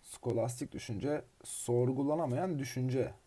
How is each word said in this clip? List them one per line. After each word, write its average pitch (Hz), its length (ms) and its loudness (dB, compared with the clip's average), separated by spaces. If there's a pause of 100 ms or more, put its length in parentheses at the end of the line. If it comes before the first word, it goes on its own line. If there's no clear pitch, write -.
Skolastik 120 680 -2
düşünce, 131 500 -2 (220)
sorgulanamayan 139 1160 2
düşünce 127 520 0 (140)